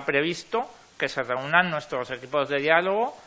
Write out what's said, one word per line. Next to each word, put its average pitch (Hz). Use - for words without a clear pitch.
previsto 165
que 139
se 135
reúnan 143
nuestros 143
equipos 127
de 139
diálogo 190